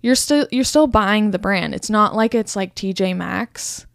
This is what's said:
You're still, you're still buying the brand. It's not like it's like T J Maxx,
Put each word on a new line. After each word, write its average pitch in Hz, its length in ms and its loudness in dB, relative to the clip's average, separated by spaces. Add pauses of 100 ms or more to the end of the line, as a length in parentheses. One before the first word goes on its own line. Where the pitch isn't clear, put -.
You're 247 140 2
still, 294 360 2
you're 254 120 0
still 302 240 4
buying 214 440 2
the 185 80 -2
brand. 185 360 -2
It's - 140 -8
not 214 260 2
like 226 200 2
it's 220 200 -2
like 190 200 -6
T 190 180 -4
J 185 200 -2
Maxx, - 800 -8